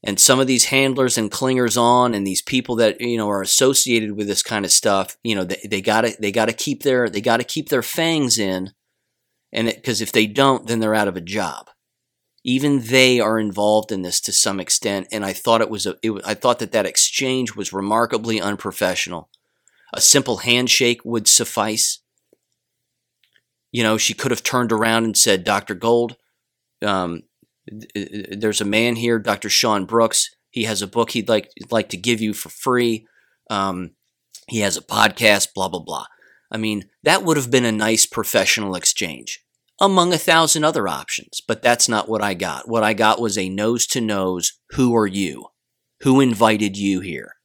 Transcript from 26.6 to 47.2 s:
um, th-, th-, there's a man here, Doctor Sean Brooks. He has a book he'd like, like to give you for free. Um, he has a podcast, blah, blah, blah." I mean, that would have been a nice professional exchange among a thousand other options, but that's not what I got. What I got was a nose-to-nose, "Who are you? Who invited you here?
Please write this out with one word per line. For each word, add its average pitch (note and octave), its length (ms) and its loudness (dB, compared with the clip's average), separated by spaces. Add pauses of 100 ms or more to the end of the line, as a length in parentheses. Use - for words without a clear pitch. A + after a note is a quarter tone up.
um, F#2 400 -2 (460)
th-, G#2+ 260 -18
th-, G2+ 440 -10
there's G#2+ 220 0
a G2+ 60 -2
man A2+ 300 2
here, A#2 220 0
Doctor G2+ 300 -2
Sean G2+ 380 2
Brooks. A2+ 480 0 (160)
He A2+ 140 -4
has G#2 180 -4
a G2+ 40 -4
book A2+ 260 -2
he'd A2 160 -4
like, G#2+ 220 0 (200)
like A2 180 0
to G2 80 -10
give A2 240 0
you G#2+ 140 -2
for - 160 -12
free. A#2+ 560 -2 (420)
Um, F#2+ 440 -4 (540)
he A2+ 140 -4
has G2 160 0
a - 60 -10
podcast, G#2+ 720 2
blah, F#2+ 140 -2
blah, F2+ 120 -6
blah." D#2 240 -10 (460)
I A2 80 -8
mean, G#2+ 320 -6 (120)
that F#3 220 2
would D#3+ 140 2
have A#2+ 120 -4
been B2+ 140 4
a A2+ 80 0
nice G#2+ 320 2
professional G2+ 720 0
exchange D#2+ 680 -6 (380)
among F#3 320 4
a D#3+ 60 0
thousand D#3+ 460 4
other D3+ 220 0
options, - 540 -8
but - 220 -4
that's A#2+ 260 2
not A2 220 -2
what G#2+ 120 -2
I G2+ 120 -2
got. E2+ 340 -6
What A2+ 160 0
I G#2+ 80 4
got G#2+ 300 2
was G#2+ 160 -2
a F#2 100 -2
nose-to-nose, G#2 1040 -2 (200)
"Who B2 220 2
are A2 120 4
you? F#2 400 -4 (560)
Who C3+ 180 6
invited A2 560 2
you G2 240 0
here? D2 440 -12